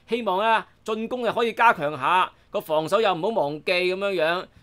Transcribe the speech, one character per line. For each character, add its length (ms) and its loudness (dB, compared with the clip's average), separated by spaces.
希 160 -4
望 160 0
呢 260 2
進 240 -4
攻 140 -6
又 100 0
可 120 0
以 100 0
加 180 6
強 240 -2
下， 360 0
個 100 -4
防 300 -2
守 100 2
又 140 2
唔 80 -4
好 60 -2
忘 260 -2
記 80 -2
咁 220 0
樣 220 -4
樣。 300 0